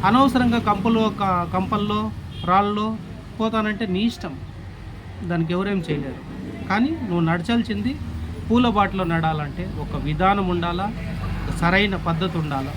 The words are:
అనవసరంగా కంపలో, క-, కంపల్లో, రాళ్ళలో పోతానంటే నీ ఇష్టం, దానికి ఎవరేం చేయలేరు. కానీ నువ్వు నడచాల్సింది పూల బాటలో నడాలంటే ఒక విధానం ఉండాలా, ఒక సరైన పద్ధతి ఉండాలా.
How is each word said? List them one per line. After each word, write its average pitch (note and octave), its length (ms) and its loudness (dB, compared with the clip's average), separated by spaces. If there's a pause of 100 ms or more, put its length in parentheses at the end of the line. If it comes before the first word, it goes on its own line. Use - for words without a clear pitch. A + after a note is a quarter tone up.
అనవసరంగా B3 520 6
కంపలో, A3 640 2
క-, F3+ 320 2
కంపల్లో, G#3 580 0 (340)
రాళ్ళలో G#3 520 2 (420)
పోతానంటే A3 460 0
నీ F#3 140 -2
ఇష్టం, - 340 -2 (880)
దానికి E3+ 300 0
ఎవరేం G3 240 0
చేయలేరు. C#3 440 -4 (480)
కానీ A3+ 200 4
నువ్వు A#3 300 -2
నడచాల్సింది G3+ 760 0 (560)
పూల A#3+ 180 6
బాటలో F#3+ 340 2
నడాలంటే E3 760 0
ఒక D3 160 -6
విధానం F#3 520 2
ఉండాలా, F3 360 0
ఒక - 720 -4
సరైన F#3+ 400 4
పద్ధతి E3 420 0
ఉండాలా. C#3+ 400 -2